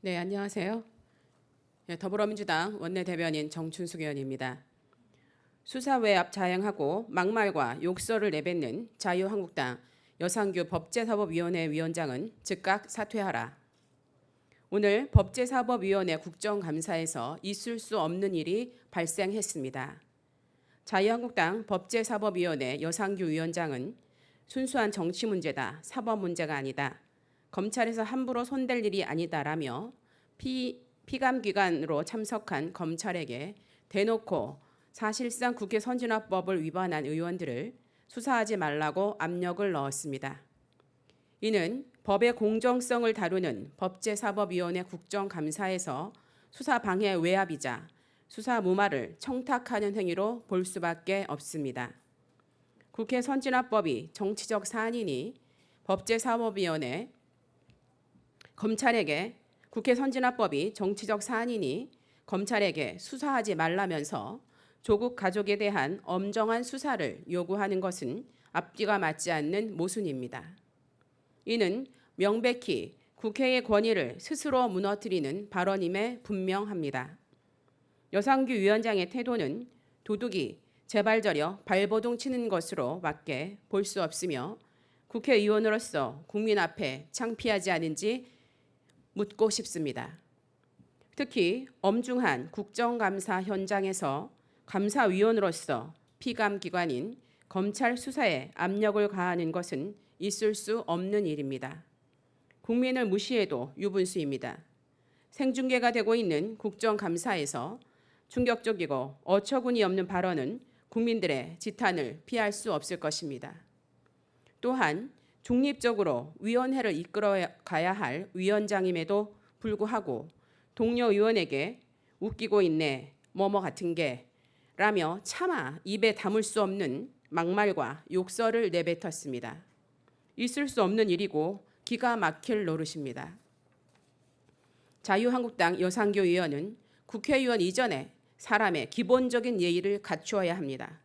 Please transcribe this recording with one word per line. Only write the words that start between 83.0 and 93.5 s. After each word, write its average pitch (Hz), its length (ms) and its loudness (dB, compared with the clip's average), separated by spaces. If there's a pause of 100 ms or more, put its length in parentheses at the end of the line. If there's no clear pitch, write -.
볼 196 160 2
수 196 180 -2
없으며 160 540 -4 (500)
국회의원으로서 214 1200 2
국민 214 320 2
앞에 151 520 -2
창피하지 214 600 -2
않은지 170 640 -2 (760)
묻고 208 360 0
싶습니다. 151 680 -4 (960)
특히 240 520 0 (140)
엄중한 214 720 2
국정감사 202 920 -2
현장에서 190 880 -2 (340)